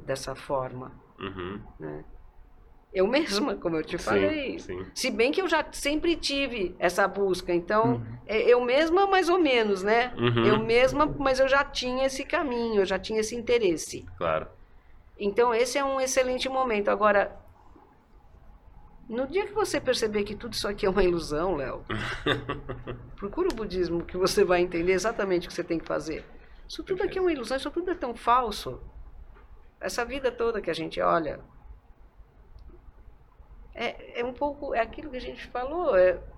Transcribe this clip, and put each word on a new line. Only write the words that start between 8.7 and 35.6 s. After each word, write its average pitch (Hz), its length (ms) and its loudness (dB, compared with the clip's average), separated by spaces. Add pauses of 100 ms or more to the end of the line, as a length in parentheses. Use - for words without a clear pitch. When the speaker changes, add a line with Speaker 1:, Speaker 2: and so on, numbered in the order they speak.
Speaker 1:
mais 370 220 4
ou 370 100 4
menos, 226 420 4
né? 233 360 2
Speaker 2:
Uhum. 120 280 4
Speaker 1:
Eu 214 140 6
mesma, 254 460 4 (120)
mas 262 220 2
eu 269 80 6
já 277 160 6
tinha 254 420 -2
esse 269 200 -2
caminho, 233 560 0
eu 190 40 6
já 190 140 -2
tinha 220 220 -2
esse 220 120 -2
interesse. 233 720 0 (120)
Speaker 2:
Claro. 78 280 0 (720)
Speaker 1:
Então, 233 360 2
esse 247 240 2
é 277 80 0
um 269 160 0
excelente 254 480 0
momento. 240 400 0
Agora, 208 440 2 (1700)
no 240 180 -4
dia 359 220 0
que 415 60 -12
você 403 260 0
perceber 214 460 0
que 208 100 -8
tudo 220 180 -10
isso - 140 -4
aqui 208 180 -2
é 196 40 4
uma 185 140 4
ilusão, 170 520 2
Léo, 131 320 -6
Speaker 2:
<laughs> - 1300 -4
Speaker 1:
procura 208 340 -2
o - 60 -2
budismo 175 480 -2
que - 140 -8
você 185 260 4
vai 180 180 4
entender 175 300 0
exatamente 190 540 0
o - 40 -12
que - 60 -14
você 175 80 -4
tem 165 160 -2
que - 60 -14
fazer. 156 400 -6 (420)
Isso - 160 -12
tudo 381 200 -4
aqui - 140 -2
é 370 40 0
uma 370 100 2
ilusão, 262 240 -4
isso 269 160 -4
tudo 349 200 -4
é 330 40 -2
tão 247 200 -6
falso. 226 640 0 (1000)
Essa 214 240 -4
vida 254 280 -4
toda 233 300 -2
que 202 80 -6
a 165 40 -2
gente 165 280 -6
olha, 170 380 0 (2250)
é, - 480 -8
é 240 40 -4
um 254 80 -6
pouco, 285 400 -4
é 233 60 -2
aquilo 233 300 -6
que 254 80 -10
a 247 40 -8
gente 240 260 -12
falou, 277 500 -2